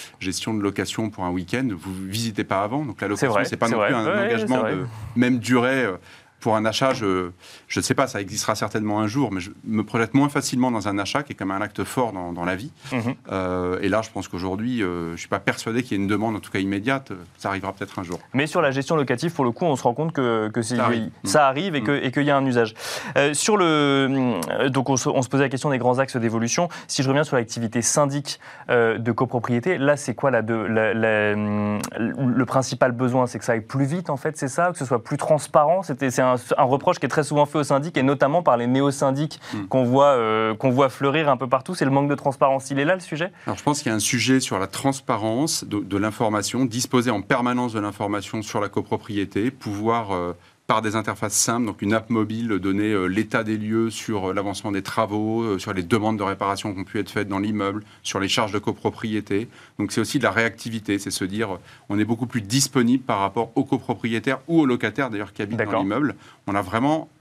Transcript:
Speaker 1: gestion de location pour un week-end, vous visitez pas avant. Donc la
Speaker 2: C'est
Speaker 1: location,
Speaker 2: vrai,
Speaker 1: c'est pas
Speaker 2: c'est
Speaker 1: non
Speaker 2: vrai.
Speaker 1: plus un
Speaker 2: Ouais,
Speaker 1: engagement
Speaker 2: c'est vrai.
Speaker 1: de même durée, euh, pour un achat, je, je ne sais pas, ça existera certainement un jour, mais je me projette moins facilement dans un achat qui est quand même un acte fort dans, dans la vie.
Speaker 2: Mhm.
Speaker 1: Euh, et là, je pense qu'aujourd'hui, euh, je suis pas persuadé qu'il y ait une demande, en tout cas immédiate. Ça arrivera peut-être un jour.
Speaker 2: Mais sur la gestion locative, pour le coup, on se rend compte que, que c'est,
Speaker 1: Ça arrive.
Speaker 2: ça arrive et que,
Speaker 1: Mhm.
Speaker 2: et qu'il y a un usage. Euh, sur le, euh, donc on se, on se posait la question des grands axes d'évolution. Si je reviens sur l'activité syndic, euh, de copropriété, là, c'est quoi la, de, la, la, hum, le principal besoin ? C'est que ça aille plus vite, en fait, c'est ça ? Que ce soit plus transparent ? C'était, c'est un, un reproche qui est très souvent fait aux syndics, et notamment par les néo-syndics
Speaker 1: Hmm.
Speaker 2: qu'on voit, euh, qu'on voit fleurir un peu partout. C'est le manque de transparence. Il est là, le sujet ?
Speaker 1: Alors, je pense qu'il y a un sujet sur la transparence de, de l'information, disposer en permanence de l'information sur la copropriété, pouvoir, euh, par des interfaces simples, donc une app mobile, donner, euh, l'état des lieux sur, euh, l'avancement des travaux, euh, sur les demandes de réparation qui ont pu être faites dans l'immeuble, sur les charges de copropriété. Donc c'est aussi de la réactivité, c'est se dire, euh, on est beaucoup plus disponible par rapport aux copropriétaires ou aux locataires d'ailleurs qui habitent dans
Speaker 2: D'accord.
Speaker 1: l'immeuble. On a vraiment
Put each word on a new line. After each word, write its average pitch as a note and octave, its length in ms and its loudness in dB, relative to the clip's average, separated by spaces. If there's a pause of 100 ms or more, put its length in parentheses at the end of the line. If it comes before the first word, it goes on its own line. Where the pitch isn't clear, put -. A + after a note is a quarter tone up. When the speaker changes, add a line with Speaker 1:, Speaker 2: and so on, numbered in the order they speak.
(200)
Speaker 1:
gestion F#2 340 -4
de G#2+ 80 -2
location G2+ 480 -2
pour G2+ 140 -10
un F2+ 60 -2
week-end, F#2+ 420 -2
vous F#2 220 -8
visitez G2+ 500 -4
pas G2 200 0
avant. B2+ 200 -2
Donc A2+ 160 -10
la G#2+ 60 -4
Speaker 2:
C'est G2 40 0
Speaker 1:
location, A2+ 220 0
Speaker 2:
vrai, G2+ 140 2
Speaker 1:
c'est G#2 120 -4
pas A#2 100 2
Speaker 2:
c'est A#2 60 2
Speaker 1:
non A#2+ 40 2
Speaker 2:
vrai. G#2 120 4
Speaker 1:
plus B2+ 60 2
un A2+ 100 0
Speaker 2:
Ouais, G3 200 0
Speaker 1:
engagement G#3 300 0
Speaker 2:
c'est B2+ 60 2
vrai. A2 140 0
Speaker 1:
de - 100 -4 (300)
même B2 240 2
durée, B2 460 2
euh, F#2 120 -2 (480)
pour A2 100 4
un G#2+ 100 2
achat, C3 280 2
je, F#2 380 0 (360)
je - 120 -2
ne - 40 2
sais B2+ 120 2
pas, C3+ 100 4
ça G#2 160 -4
existera A2 320 -2
certainement G#2+ 460 -2
un G#2+ 80 2
jour, A#2+ 240 0
mais F#2 100 -4
je F#2 80 -10 (140)
me G#2+ 200 0
projette A2+ 300 0
moins C#3 160 4
facilement B2+ 400 0
dans G#2+ 180 -2
un G2+ 120 -2
achat C#3+ 240 -2
qui - 80 -12
est G#2 40 -12
quand F#2+ 120 -6
même F#2+ 120 -2
un G#2 60 -2
acte G#2 180 -6
fort A2+ 300 -2
dans, F2 200 -6
dans F2 120 -6
la F2+ 100 0
vie. A2+ 160 -8 (200)
Speaker 2:
Mhm. A#2+ 240 -2 (160)
Speaker 1:
Euh, F2+ 500 -2
et G2+ 80 2
là, G#2+ 140 2
je - 80 -16
pense G2 160 -8
qu'aujourd'hui, G2+ 560 -4
euh, F2 300 -4
je E2+ 40 -8
suis - 100 -12
pas G2 120 -2
persuadé A#2 420 -2
qu'il G#2+ 160 -4
y - 20 0
ait G2 40 0
une G2 40 0
demande, G#2+ 280 0
en F#2+ 40 -6
tout - 120 -14
cas G#2 80 -2
immédiate. G#2 540 -2 (260)
Ça G#2 100 -4
arrivera G2 240 -4
peut-être - 240 -10
un G2 60 -4
jour. E2+ 160 -6 (160)
Speaker 2:
Mais C#3 100 2
sur E3 160 0
la D3 80 4
gestion C3+ 260 0
locative, C#3 380 0
pour C#3 100 0
le B2 60 2
coup, D3 160 -2
on D3 100 2
se B2 60 -4
rend A#2+ 140 0
compte D#3 180 -4
que, A2+ 400 0
que A#2+ 80 0
c'est, A2+ 140 -2
Speaker 1:
Ça A#2+ 100 2
arrive. A#2 240 0 (140)
Speaker 2:
ça D3 240 6
arrive D#3 260 -2
et C#3 80 0
que, A2 120 0
Speaker 1:
Mhm. C#3+ 100 0
Speaker 2:
et C3+ 80 -2
qu'il C#3+ 140 2
y D3 40 2
a C#3+ 80 4
un C3+ 80 2
usage. A#2+ 300 2 (420)
Euh, C#3+ 160 4
sur G#3+ 240 2
le, F#3 80 6 (880)
euh, B2+ 180 2
donc C3 220 0
on C3 60 4
se, D3 120 0
on C3 140 2
se A2+ 60 -8
posait C#3 160 2
la C3 40 2
question C3+ 220 -2
des B2+ 80 0
grands B2 180 2
axes C3 180 0
d'évolution. A#2 540 0 (180)
Si - 140 -2
je C3 80 0
reviens C#3+ 140 4
sur C#3+ 140 0
l'activité A#2 440 -2
syndic, C#3+ 580 0 (300)
euh, A2+ 300 4
de A#2 120 0
copropriété, B2 680 0
là, C#3 180 4
c'est C3 160 -4
quoi C#3 160 0
la, A#2 140 4
de, A2+ 100 -2
la, A2 400 2
la, G#2+ 400 2
hum, G#2 460 0 (180)
le B2 480 0
principal C3 460 0
besoin ? B2 340 0
C'est A#2+ 140 -4
que - 60 -12
ça A#2+ 80 2
aille A2+ 80 -2
plus C3+ 240 -2
vite, E3+ 260 -4
en C#3 60 -4
fait, D3+ 200 -6
c'est C#3+ 100 -4
ça ? E3+ 240 0
Que E3+ 60 -8
ce C#3 80 -6
soit A#2 180 0
plus D3 140 -4
transparent ? D#3+ 640 4
C'était, C3+ 300 -2
c'est C3+ 100 2
un, B2+ 140 4 (220)
un D3 60 6
reproche C#3 360 2
qui D3 60 -2
est C3 40 0
très D3+ 140 2
souvent D3 220 2
fait D#3+ 120 -2
aux D3 60 2
syndics, D3 320 0
et C#3 80 2
notamment C#3+ 400 4
par C3 140 6
les A#2+ 100 0
néo-syndics C#3 720 2 (140)
Speaker 1:
Hmm. G2+ 140 -6
Speaker 2:
qu'on C3 180 2
voit, C#3 320 6
euh, A2 380 2
qu'on C3 160 2
voit C3 180 4
fleurir C#3+ 400 2
un C3 80 4
peu C3 100 -4
partout. C3+ 260 0
C'est D#3 120 0
le C3+ 60 2
manque C#3 180 4
de C#3+ 60 0
transparence. C3+ 540 0
Il C#3 100 -2
est C#3+ 60 2
là, F3 100 2
le F#3 40 -4
sujet ? F3 320 -6 (140)
Speaker 1:
Alors, G#2 120 -4
je - 60 -10
pense D3 180 0
qu'il - 80 -2
y A2+ 40 0
a - 20 0
un G#2+ 40 0
sujet B2 420 2
sur G#2+ 180 -2
la F#2+ 80 -2
transparence C3 960 -2
de, G#2+ 160 -4
de G2 180 -2
l'information, G#2+ 680 0
disposer B2 460 0
en G#2 100 -2
permanence B2 500 0
de A2 80 -4
l'information G2+ 640 -4
sur G#2+ 180 -4
la G#2 80 0
copropriété, G2+ 840 -2
pouvoir, G#2+ 600 -2
euh, F2 220 -2 (340)
par A2 140 2
des G#2+ 140 0
interfaces G#2+ 400 -4
simples, A#2+ 320 0
donc G2 140 -8
une G#2 120 0
app A2 160 0
mobile, A2 380 -2 (120)
donner, G2 320 0
euh, F#2+ 140 0
l'état A2 380 0
des G#2+ 120 -2
lieux A2 360 0
sur, G2 380 -4
euh, F#2 40 -2
l'avancement G2+ 380 -4
des F#2+ 100 -2
travaux, G#2+ 600 -2
euh, G2+ 160 0
sur G#2 140 -6
les F#2 100 -2
demandes G#2+ 340 0
de G2+ 60 -4
réparation G2 500 -2
qui F#2 60 -8
ont F#2+ 40 -6
pu G#2+ 160 -6
être G2 120 -6
faites G#2 160 -4
dans G2 120 -4
l'immeuble, G#2 440 -2 (180)
sur - 180 -4
les F#2+ 80 0
charges G#2+ 240 0
de G#2+ 80 -2
copropriété. G#2+ 880 -4 (300)
Donc G#2 140 -2
c'est A#2 100 0
aussi G#2+ 160 0
de B2 60 0
la G#2+ 80 6
réactivité, A2+ 640 0
c'est G2+ 140 -6
se - 140 -4
dire, G2+ 280 -4
euh, F2+ 60 -10 (300)
on G2+ 100 0
est G#2+ 60 2
beaucoup A#2 220 -2
plus A#2 140 -4
disponible B2+ 640 2
par G#2+ 160 0
rapport G2 340 0
aux C#3 100 2
copropriétaires A#2 840 -2
ou E3 140 6
aux D3 40 6
locataires B2 460 0
d'ailleurs G2+ 220 -6
qui A2 100 -6
habitent A2 160 -2
dans A2 60 0
Speaker 2:
D'accord. A2 180 2
Speaker 1:
l'immeuble. A2+ 320 0 (320)
On G2 80 0
a G2+ 60 2
vraiment B2 480 0 (120)